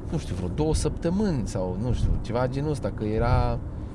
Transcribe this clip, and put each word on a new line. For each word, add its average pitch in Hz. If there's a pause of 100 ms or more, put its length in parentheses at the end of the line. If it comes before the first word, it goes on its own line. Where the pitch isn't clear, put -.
(100)
nu 165
știu, -
vreo 90
două 156
săptămâni 170
sau, 92
nu 123
știu, - (120)
ceva 123
genul 139
ăsta, 104
că 104
era, 120 (360)